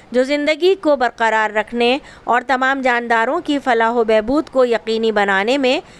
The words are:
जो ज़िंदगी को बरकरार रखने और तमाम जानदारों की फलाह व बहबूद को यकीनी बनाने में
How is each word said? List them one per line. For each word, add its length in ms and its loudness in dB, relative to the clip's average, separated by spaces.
जो 120 2
ज़िंदगी 520 0
को 200 0
बरकरार 560 0
रखने 480 -2
और 180 2
तमाम 380 -2
जानदारों 580 0
की 180 -2
फलाह 320 0
व 140 0
बहबूद 440 0
को 160 2
यकीनी 480 -2
बनाने 460 0
में 240 0